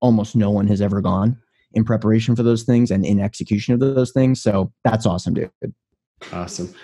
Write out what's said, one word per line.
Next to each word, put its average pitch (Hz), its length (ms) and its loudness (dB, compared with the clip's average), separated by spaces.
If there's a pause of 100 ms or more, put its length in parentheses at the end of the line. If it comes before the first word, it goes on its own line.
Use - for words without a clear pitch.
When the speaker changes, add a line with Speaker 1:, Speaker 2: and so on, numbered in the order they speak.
Speaker 1:
almost 113 340 2
no 104 160 2
one 101 160 2
has 101 120 2
ever 101 200 0
gone 98 360 0 (360)
in 110 120 0
preparation 110 520 0
for 120 80 0
those 117 180 2
things 120 300 2
and 95 120 0
in 101 140 2
execution 107 560 -2
of 120 60 2
those 131 320 0
things. 131 280 2
So 98 320 0 (120)
that's 113 200 0
awesome, 87 300 -2
dude. 80 160 -4 (840)
Speaker 2:
Awesome. 87 400 -10 (120)